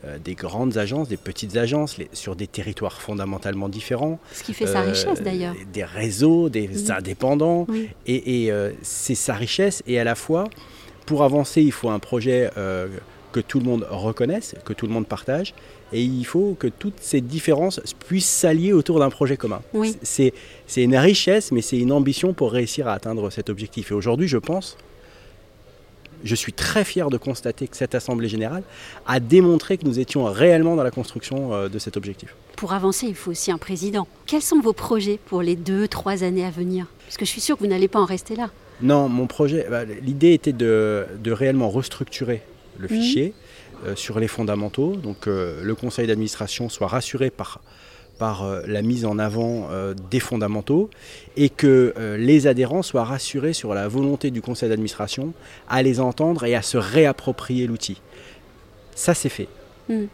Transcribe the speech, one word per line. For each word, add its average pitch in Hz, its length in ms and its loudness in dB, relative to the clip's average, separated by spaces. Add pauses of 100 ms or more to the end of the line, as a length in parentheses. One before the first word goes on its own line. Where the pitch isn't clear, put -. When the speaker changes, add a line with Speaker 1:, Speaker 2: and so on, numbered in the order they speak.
Speaker 1:
euh, 73 180 -12
des 90 120 -8
grandes 107 420 -4
agences, 123 320 -2
des 101 80 -4
petites 101 400 -8
agences, 139 400 0
les, 90 160 -12
sur 92 240 -8
des 98 100 -6
territoires 107 540 -6
fondamentalement 98 680 -4
différents. 127 500 -4 (140)
Speaker 2:
Ce - 80 -14
qui 220 100 -10
fait 214 140 -2
sa 190 160 2
Speaker 1:
Euh, 190 80 0
Speaker 2:
richesse, 339 320 -2
d'ailleurs. 180 320 -4 (180)
Speaker 1:
des 98 120 -6
réseaux, 127 680 2
des 107 180 -2
Speaker 2:
Mhm. 202 220 -4
Speaker 1:
indépendants. 139 800 0
Speaker 2:
Oui. 220 180 -4 (180)
Speaker 1:
Et, 123 380 0
et, 107 80 2
euh, 104 200 -2 (100)
c'est - 320 -4
sa - 180 -2
richesse. 151 540 -2
Et 123 120 0
à 117 60 2
la 117 100 0
fois, 165 300 -2 (640)
pour 147 160 2
avancer, 143 400 4
il 147 100 6
faut - 180 -2
un 104 80 0
projet, 123 580 0
euh, 95 320 -4 (440)
que 120 80 0
tout - 180 -2
le 120 60 2
monde 120 260 0
reconnaisse, 117 640 -2 (100)
que - 80 -8
tout 113 140 -4
le 107 60 -2
monde 113 160 0
partage. 139 460 -4 (380)
Et 117 100 0
il 123 220 0
faut 190 300 0
que 131 140 -4
toutes - 320 -8
ces 139 200 0
différences 151 600 0 (260)
puissent 185 220 0
s'allier 170 440 2
autour 160 280 4
d'un 139 100 4
projet 135 260 0
commun. 104 240 -6 (120)
Speaker 2:
Oui. 220 300 0
Speaker 1:
C'est, 131 300 2 (360)
c'est 127 160 2
une 127 120 6
richesse, 190 540 4
mais 120 100 2
c'est 127 180 -2
une 123 120 2
ambition 143 420 2
pour 123 200 2
réussir 123 340 0
à 110 60 0
atteindre 104 380 -4
cet 110 200 -8
objectif. 104 400 -8
Et 101 40 -2
aujourd'hui, 120 340 0
je 127 100 2
pense, 175 400 -4 (1400)
je 107 140 0
suis - 160 -6
très - 320 0
fier 165 260 0
de 123 80 0
constater 123 480 -4
que - 100 -14
cette 127 180 -2
Assemblée 117 340 -2
Générale 110 340 -4 (420)
a 127 160 2
démontré 170 580 6
que - 60 -8
nous 127 140 2
étions 131 260 0
réellement 160 520 6
dans 143 80 2
la 123 80 0
construction, 131 600 -6
euh, 98 160 0
de 104 120 -6
cet - 160 -8
objectif. 98 380 -8 (220)
Speaker 2:
Pour 185 160 -4
avancer, 196 360 0
il 190 80 -4
faut - 160 -8
aussi - 180 -4
un 330 80 0
président. 196 480 -4 (200)
Quels 302 160 0
sont 311 180 4
vos 220 120 2
projets 208 540 0
pour 180 160 0
les 170 140 2
deux, 190 320 0
trois 190 340 -4
années 185 240 0
à 185 40 -4
venir ? 180 360 -4 (180)
Parce - 120 -14
que 214 80 -4
je 185 60 -2
suis 226 100 -8
sûre 294 160 0
que 196 80 -2
vous 208 40 2
n'allez 190 200 4
pas 214 120 2
en 185 60 6
rester 190 300 -6
là. 233 140 -6 (300)
Speaker 1:
Non, 139 280 6
mon 123 180 0
projet, 151 420 0
bah, 117 160 -2
l'idée 135 500 4
était 147 180 2
de, 107 520 2 (180)
de 113 100 0
réellement 131 360 2
restructurer 120 760 -4 (340)
le 190 120 -10
Speaker 2:
Mhm. 220 120 0
Speaker 1:
fichier, 233 340 2 (520)
euh, 101 80 -4
sur 110 240 -6
les 110 80 2
fondamentaux. 107 720 -2
Donc, 107 320 -6
euh, 90 340 -2
le 107 140 -2
conseil 120 320 -4
d'administration 110 600 -2
soit 101 200 -4
rassuré 127 420 -2
par, - 300 -12 (580)
par, 104 240 -4
euh, 98 240 -4
la 104 160 -2
mise 117 220 0
en 104 160 0
avant, 110 500 -2
euh, 95 240 -6 (160)
des 127 80 0
fondamentaux 117 720 0 (460)
et 143 140 6
que, 131 460 6
euh, 107 200 -4
les 139 320 6
adhérents 131 340 2
soient 123 220 0
rassurés 135 480 -4
sur 107 220 -4
la 101 120 -2
volonté 139 460 0
du 113 100 -6
conseil 120 260 -4
d'administration 110 680 -2 (340)
à 131 160 2
les 127 160 4
entendre 143 440 0
et 120 120 2
à 110 60 0
se - 140 -2
réapproprier 123 920 2
l'outil. 113 320 -6 (960)
Ça, - 180 2
c'est - 140 -2
fait. - 200 -6 (400)
Speaker 2:
Mhm. 214 260 -2